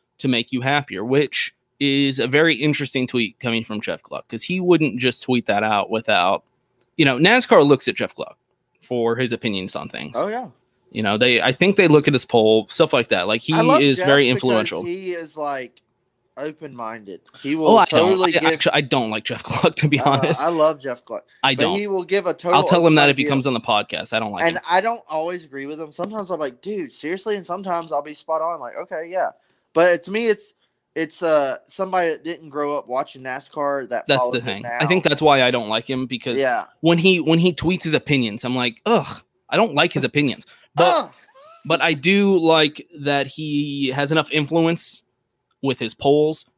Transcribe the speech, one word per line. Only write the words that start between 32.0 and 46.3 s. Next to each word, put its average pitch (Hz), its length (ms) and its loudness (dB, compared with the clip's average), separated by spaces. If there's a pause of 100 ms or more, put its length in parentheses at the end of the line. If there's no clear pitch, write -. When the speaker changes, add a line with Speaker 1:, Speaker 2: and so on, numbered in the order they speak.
Speaker 2:
that 120 120 -8
didn't 160 260 -10
grow 147 280 -4
up - 100 -10
watching 131 360 -6
nascar 135 680 -6
that 120 180 -4
Speaker 1:
That's 139 140 4
Speaker 2:
follows 123 120 0
Speaker 1:
the 123 60 -2
Speaker 2:
it 117 40 -8
Speaker 1:
thing. 107 200 -8
Speaker 2:
now. 120 160 -8
Speaker 1:
I 151 60 0
think 180 180 2
that's 147 180 0
why 139 220 6
I 123 80 4
don't 117 180 -2
like 113 200 -4
him, 131 160 -6
because 123 320 -6
Speaker 2:
Yeah. 123 280 -2 (160)
Speaker 1:
when 170 180 4
he, 185 200 4
when 160 200 2
he 175 140 2
tweets 170 300 -2
his 156 100 -4
opinions, 123 500 -2
I'm 123 120 -4
like, 123 300 -4
"Ugh, 208 360 0 (280)
I 135 80 -2
don't 202 160 2
like 160 200 0
his 135 100 -2
opinions." 135 420 -2 (300)
But, - 100 4 (100)
Speaker 2:
Ugh! - 160 -2 (540)
Speaker 1:
but - 160 0
I 165 120 2
do 190 460 2
like 160 480 2 (140)
that 139 260 -2
he 143 640 -4
has 143 220 -2
enough 156 200 0
influence 165 720 -2 (580)
with 131 180 -4
his 113 140 -6
polls, 151 520 0 (120)